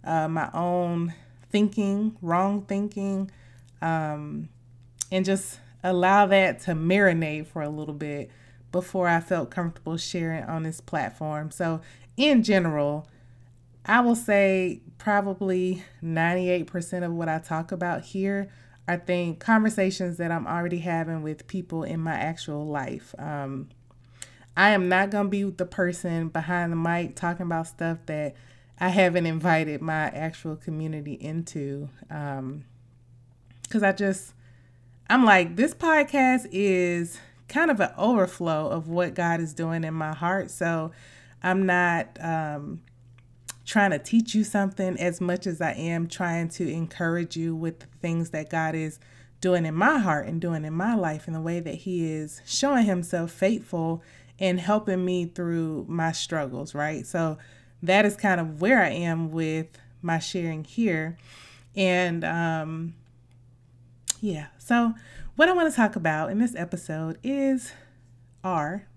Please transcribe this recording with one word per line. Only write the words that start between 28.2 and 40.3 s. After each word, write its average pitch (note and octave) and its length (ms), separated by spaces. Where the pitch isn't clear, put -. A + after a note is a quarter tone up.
I F3+ 80
haven't F3 380
invited D#3+ 540
my D#3 280
actual D#3+ 480
community D#3 560
into, D3 760
um, C#3+ 540
'cause G#3+ 120
I G3 100
just, G3 420
I'm B3 160
like, F3+ 300
this C4 180
podcast C#4 800
is F3+ 680
kind D#4+ 220
of A3+ 80
an F#3 180
overflow F3 720
of D#3+ 200
what E3+ 260
God E3+ 260
is D#3+ 140
doing E3 300
in D#3+ 100
my D#3 180
heart. F3 380